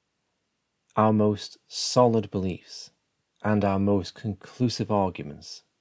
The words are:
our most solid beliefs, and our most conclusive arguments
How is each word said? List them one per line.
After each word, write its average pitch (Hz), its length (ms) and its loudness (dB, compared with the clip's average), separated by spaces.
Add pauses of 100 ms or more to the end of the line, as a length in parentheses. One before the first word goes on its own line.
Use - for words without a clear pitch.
(960)
our 110 160 4
most 104 460 0 (100)
solid 117 640 2
beliefs, - 640 -8 (500)
and 104 240 0
our 98 140 0
most 98 340 0
conclusive 113 800 -4
arguments 82 720 -4 (180)